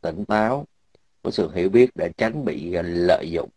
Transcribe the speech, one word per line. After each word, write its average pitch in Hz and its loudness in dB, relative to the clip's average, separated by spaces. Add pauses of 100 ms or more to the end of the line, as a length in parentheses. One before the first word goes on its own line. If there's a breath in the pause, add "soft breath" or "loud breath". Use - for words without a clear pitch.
tỉnh 82 -6
táo, 113 0 (580)
có - -4
sự 85 -2
hiểu 90 0
biết 120 6
để 85 -4
tránh 113 -2
bị, 85 -6
à, 85 -2
lợi 87 2
dụng. 82 -4